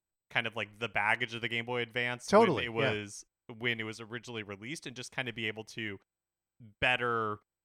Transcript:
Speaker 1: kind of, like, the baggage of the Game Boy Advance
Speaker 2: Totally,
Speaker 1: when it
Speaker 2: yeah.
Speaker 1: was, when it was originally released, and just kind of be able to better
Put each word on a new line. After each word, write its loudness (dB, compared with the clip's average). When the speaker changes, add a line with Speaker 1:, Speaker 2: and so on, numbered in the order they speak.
Speaker 1:
kind 2
of, -6
like, -4
the -2
baggage 2
of -6
the 0
Game -2
Boy 0
Advance -2
Speaker 2:
Totally, 6
Speaker 1:
when 2
it 4
Speaker 2:
yeah. 0
Speaker 1:
was, -10
when 0
it -2
was -6
originally -8
released, -8
and -12
just -12
kind -4
of -6
be -2
able -6
to -6
better 2